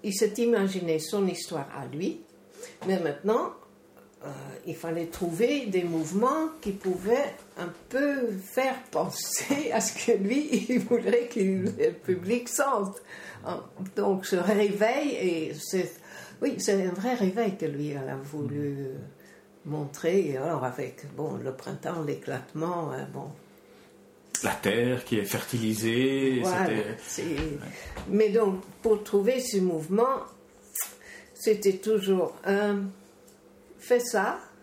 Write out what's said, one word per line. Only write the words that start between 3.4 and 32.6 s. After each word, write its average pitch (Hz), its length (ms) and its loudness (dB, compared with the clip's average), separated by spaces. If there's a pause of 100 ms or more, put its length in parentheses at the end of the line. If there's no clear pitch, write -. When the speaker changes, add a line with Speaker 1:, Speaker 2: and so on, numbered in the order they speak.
Speaker 1:
euh, 143 40 -10 (380)
il 160 100 -6
fallait 165 300 -2
trouver 226 600 2
des 185 180 2
mouvements 202 640 2 (140)
qui 202 100 -4
pouvaient 196 640 0 (240)
un 170 120 -6 (200)
peu 269 380 2 (160)
faire 254 320 0 (140)
penser - 840 -2
à 208 100 2
ce - 240 -4
que 240 60 6
lui, 220 540 2
<laughs> - 40 -6
il 247 100 4
voudrait 233 460 2
que - 140 -4
le 190 520 2
public 190 560 0
sente. 220 480 0 (1000)
Donc, 196 280 2
ce 190 120 2
réveil, 214 760 4
et 165 500 0
c'est, 180 320 -2 (480)
oui, 262 180 0
c'est 196 280 2
un 180 60 0
vrai 196 220 -2
réveil 196 440 2
que 160 80 -2
lui, 147 240 -4
elle 135 180 -6
a 135 80 -6
voulu 143 680 -4 (760)
Speaker 2:
Mhm. 147 80 -6
Speaker 1:
montrer. 165 540 0
Et 139 100 -2
alors, 139 280 -2
avec, 127 380 -6 (140)
bon, 147 200 -4
le 127 160 -6
printemps, 156 500 -6
l'éclatement, 143 880 -4
euh, 135 200 -6
bon. 135 160 -10 (1160)
Speaker 2:
La 98 100 2
terre 120 500 2
qui 113 140 0
est 98 60 0
fertilisée, 117 1160 2
Speaker 1:
Voilà, 180 240 2
Speaker 2:
c'était 107 300 -2 (100)
Speaker 1:
c'est - 160 -6
Speaker 2:
Ouais. 151 360 -4 (500)
Speaker 1:
Mais 208 220 6
donc, 196 300 4 (220)
pour 214 220 4
trouver 214 360 4
ce - 180 -2
mouvement, 185 600 2 (1160)
c'était 202 440 4
toujours 190 560 2 (100)
un, « 202 360 2 (960)